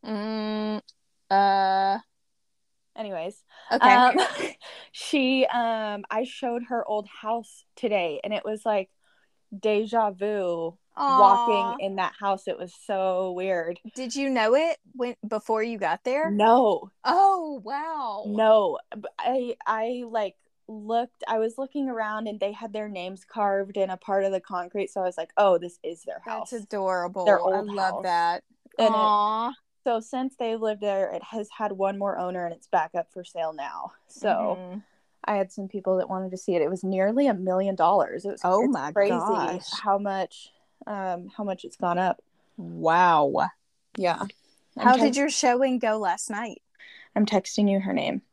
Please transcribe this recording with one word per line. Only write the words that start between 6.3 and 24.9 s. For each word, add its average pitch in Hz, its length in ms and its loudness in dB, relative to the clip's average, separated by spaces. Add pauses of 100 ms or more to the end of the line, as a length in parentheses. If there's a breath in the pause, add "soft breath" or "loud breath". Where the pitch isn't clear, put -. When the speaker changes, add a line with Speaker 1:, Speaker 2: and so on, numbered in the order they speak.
Speaker 2:
her 233 180 -4
old 208 200 -4
house - 580 -8 (100)
today, 185 480 -2
and 208 100 -4
it - 120 -6
was, 214 200 -6
like, 208 240 0 (680)
deja 214 540 2
vu 180 640 -4 (180)
Speaker 1:
Aw. 269 240 2
Speaker 2:
walking 233 640 6
in 196 120 -4
that 185 200 -2
house. 196 300 -2
It 185 100 -4
was 180 160 -12 (120)
so 190 480 0
weird. 175 480 -4 (140)
Speaker 1:
Did 254 200 -8
you 277 140 -2
know 233 260 2
it 320 220 2 (160)
when, 247 220 -6 (120)
before 220 340 -2
you 233 160 -4
got 170 280 -4
there? 214 260 -2
Speaker 2:
No. 208 580 4 (140)
Speaker 1:
Oh, 339 640 2
wow. 269 640 -8
Speaker 2:
No. 208 520 4 (180)
B-, 202 120 -12 (100)
I, 247 360 -2 (120)
I, 233 400 -2
like, 220 300 -4 (320)
looked, 220 580 -4
I 220 120 0
was 226 180 -2
looking 269 320 -6
around, 220 380 -6
and 208 120 -10
they 208 140 -2
had 208 180 -12
their 214 160 -8
names 190 380 -10
carved 202 500 -2
in 190 140 0
a 185 80 -6
part 196 260 0
of 196 80 0
the 190 80 -2
concrete, 196 500 -6
so 190 120 -6